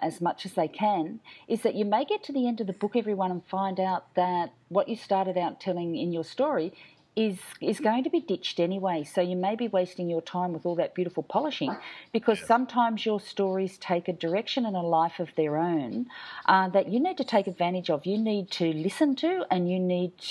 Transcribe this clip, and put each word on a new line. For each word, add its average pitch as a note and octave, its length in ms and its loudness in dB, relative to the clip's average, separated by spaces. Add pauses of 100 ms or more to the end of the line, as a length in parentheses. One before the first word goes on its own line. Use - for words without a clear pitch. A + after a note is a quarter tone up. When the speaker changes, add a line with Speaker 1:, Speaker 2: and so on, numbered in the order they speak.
Speaker 1:
as D#3+ 180 -4
much E3+ 240 -2
as F#3+ 80 -10
they D#3+ 160 0
can G3+ 520 -2 (280)
is A3+ 140 0
that A3+ 120 2
you G#3 120 0
may A3 180 2
get G#4 200 -2
to - 80 -10
the C4 140 2
end A#3 140 0
of G#3 60 -2
the F#3+ 80 -4
book, G#3 220 -2
everyone, G3+ 340 0
and F3 160 -4
find F#3+ 340 -2
out F#3 340 -2
that F3+ 380 2 (160)
what G3 220 0
you A3+ 60 -2
started F#3+ 420 0
out E3+ 200 -2
telling E3+ 380 -4
in F3 160 -2
your E3 120 -2
story A3+ 500 -2 (400)
is, G#3+ 240 0 (240)
is - 180 -2
going A3 240 2
to D#4+ 60 -2
be E4+ 100 2
ditched - 400 -4
anyway. F3+ 420 0
So - 200 -2
you F3+ 140 0
may F#3+ 200 0
be A#3 120 -2
wasting F3+ 420 0
your E3 100 0
time F3+ 320 -4
with D#3+ 140 -6
all F3 80 0
that E3 200 -2
beautiful F3 280 -2
polishing, A3 520 -2 (380)
because A3 280 2
Speaker 2:
Yes. - 60 -10
Speaker 1:
sometimes A#3 600 2
your G#3 140 0
stories F#3+ 580 -2
take F3 300 -2
a F#3 40 -2
direction G3+ 540 -2
and G3 100 -2
a F3+ 60 0
life E3 360 2
of D#3+ 160 -4
their D3+ 220 2
own, D#3 520 0 (360)
uh, F#3+ 240 6
that F#3+ 220 2
you A3+ 100 2
need F4+ 160 0
to C4+ 80 -2
take G3+ 220 2
advantage F3 420 -2
of. D3+ 160 0
You G3 140 0
need G#3+ 320 0
to E3 200 0
listen G3 460 2
to, F4 340 0
and F3+ 200 2
you F#3 80 2
need F3+ 400 0 (120)